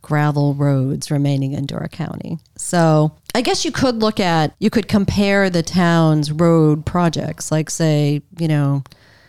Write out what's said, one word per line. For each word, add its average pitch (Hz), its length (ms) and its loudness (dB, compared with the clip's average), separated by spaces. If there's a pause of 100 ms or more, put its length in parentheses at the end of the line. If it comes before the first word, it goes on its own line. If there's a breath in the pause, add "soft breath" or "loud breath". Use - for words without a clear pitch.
gravel 147 520 0
roads 139 560 -2
remaining 143 440 -2
in 143 120 -6
Door - 280 -8
County. - 460 -10 (180)
So 156 580 2 (180)
I 240 80 0
guess 370 220 -2
you 311 80 -4
could 254 300 0
look 214 180 0
at, 165 400 0
you 220 100 0
could 214 200 -2
compare 196 600 2
the 170 140 0
town's 165 680 2
road 156 540 2
projects, - 640 -4
like 156 180 -2
say, 147 520 0 (160)
you 165 120 -2
know, 139 340 0 (460 soft breath)